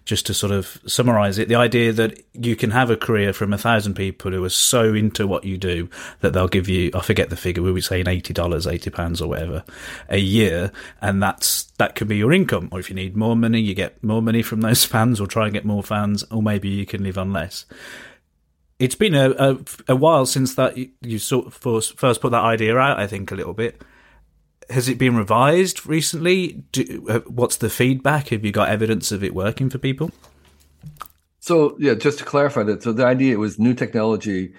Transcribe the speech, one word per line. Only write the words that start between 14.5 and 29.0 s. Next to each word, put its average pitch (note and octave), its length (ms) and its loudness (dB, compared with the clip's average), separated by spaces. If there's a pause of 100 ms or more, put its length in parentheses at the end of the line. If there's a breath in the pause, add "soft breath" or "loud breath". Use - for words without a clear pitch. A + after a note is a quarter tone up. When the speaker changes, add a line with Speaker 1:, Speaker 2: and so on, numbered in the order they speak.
Speaker 1:
those A2 240 4
<laughs> - 80 -4
fans, A2+ 280 2
or G2 60 -4
try A2 180 0
and G2+ 80 -2
get G#2 100 -4
more G#2 200 -2
fans, G#2 480 -2
or A2+ 100 -2
maybe G2+ 280 0
you G2 180 -4
can F#2+ 160 -6
live F#2+ 160 -4
on F#2+ 120 -2
less. E2+ 340 -6 (1120 loud breath)
It's B2+ 160 0
been G#3+ 180 2
a, C3+ 240 6
a, C3+ 200 2 (320)
a C3 60 4
while C#3+ 300 4
since C3 300 0
that B2+ 200 0
you, B2+ 140 -10 (100)
you A#2 200 -6
sort - 260 -2
of - 80 -18
first, A2+ 440 -4
first B2 220 2
put C3 120 0
that A#2 120 2
idea A2+ 320 2
out, C3 240 2
I G2+ 80 -2
think, G2 240 -8
a G2 40 -8
little E2+ 180 -6
bit. A2+ 280 -6 (920 soft breath)
Has B2 180 0
it A#2+ 80 -2
been B2 180 2
revised C3 720 2
recently? E3 760 -2 (100)
Do, - 340 -4
uh, A2+ 120 0
what's A#2+ 380 -2
the A2 120 -2
feedback? C3+ 600 0
Have G#2+ 140 -4
you G#2 80 -2
got G#2 180 2
evidence A2 420 0